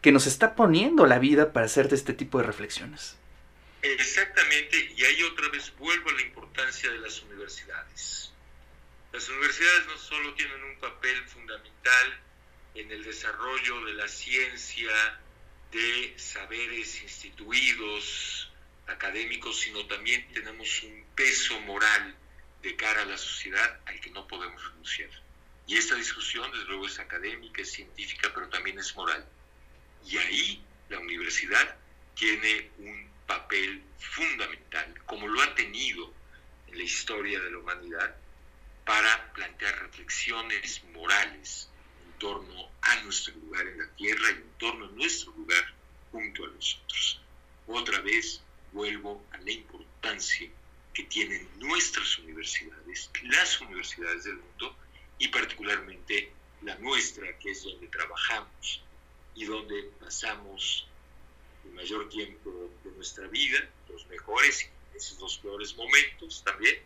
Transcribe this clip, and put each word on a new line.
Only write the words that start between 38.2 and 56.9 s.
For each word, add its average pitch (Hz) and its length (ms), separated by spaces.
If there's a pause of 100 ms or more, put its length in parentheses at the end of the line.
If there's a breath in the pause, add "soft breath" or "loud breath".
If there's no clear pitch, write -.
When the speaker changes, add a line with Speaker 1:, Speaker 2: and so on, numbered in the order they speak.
Speaker 2:
para 110 480
plantear - 480
reflexiones - 1120
morales - 800 (340)
en - 140
torno - 520 (120)
a - 200
nuestro - 340
lugar 80 300
en 92 120
la - 180
tierra 107 340
y - 40
en - 240
torno 110 280
a 98 40
nuestro - 420
lugar 90 420 (380)
junto - 320
a - 40
los - 360
otros. - 360 (460)
Otra 107 340
vez 110 420 (300)
vuelvo 104 600
a - 60
la - 120
importancia - 1000 (420)
que - 120
tienen - 440 (100)
nuestras - 600
universidades, - 920 (120)
las 147 380
universidades 87 640
del 98 120
mundo, - 400 (420 soft breath)
y - 100
particularmente 101 1040 (300)
la 101 140
nuestra, 107 600